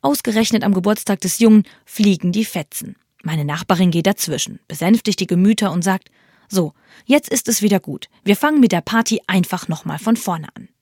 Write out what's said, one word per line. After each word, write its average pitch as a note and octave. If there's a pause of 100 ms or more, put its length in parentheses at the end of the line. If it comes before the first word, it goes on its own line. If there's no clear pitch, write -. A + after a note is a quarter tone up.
ausgerechnet A3+
am G#3
Geburtstag G3
des -
Jungen, A3 (220)
fliegen F#3+
die G#3
Fetzen. - (280)
Meine D#3+
Nachbarin E3
geht E3
dazwischen, -
besänftigt F#3
die F#3
Gemüter G3
und E3+
sagt: F#3+ (380)
„So, F#3 (320)
jetzt D4
ist -
es A3+
wieder G3+
gut. - (140)
Wir G3+
fangen D4+
mit A#3+
der F3
Party A3+
einfach F3+
nochmal D#3
von A3+
vorne E3
an.“ - (120)